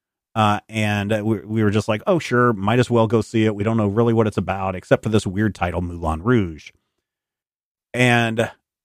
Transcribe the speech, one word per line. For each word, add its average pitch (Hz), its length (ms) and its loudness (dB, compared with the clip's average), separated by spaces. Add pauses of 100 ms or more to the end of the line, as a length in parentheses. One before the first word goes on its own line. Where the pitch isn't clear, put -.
(360)
Uh, 104 240 2 (100)
and, 104 420 -2
uh, 107 140 0
we, 107 140 0
we 110 240 -2
were 104 80 4
just 107 160 0
like, 107 180 -2
"Oh, 185 140 2
sure, 123 340 2
might 104 260 0
as 123 100 0
well 113 180 2
go 110 140 2
see 110 240 0
it. 107 100 0
We 101 80 -4
don't 110 140 0
know 107 100 2
really 117 260 2
what 110 140 2
it's 104 100 -4
about, 95 380 -4
except 104 280 0
for 110 60 -4
this 107 180 0
weird 101 280 -2
title, 87 260 -4
Moulin 82 420 -6
Rouge." 95 480 -2 (1200)
And 117 580 0 (340)